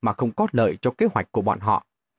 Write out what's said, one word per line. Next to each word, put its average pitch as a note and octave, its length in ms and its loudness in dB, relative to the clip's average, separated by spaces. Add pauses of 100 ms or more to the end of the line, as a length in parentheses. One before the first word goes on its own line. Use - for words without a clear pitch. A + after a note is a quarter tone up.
mà A2 120 -2
không A#2+ 180 -2
có G#3+ 200 -2
lợi A2 300 2
cho B2 100 0
kế A3+ 220 0
hoạch - 180 -2
của A2+ 100 -2
bọn G2+ 180 0
họ. G2+ 260 -2 (340)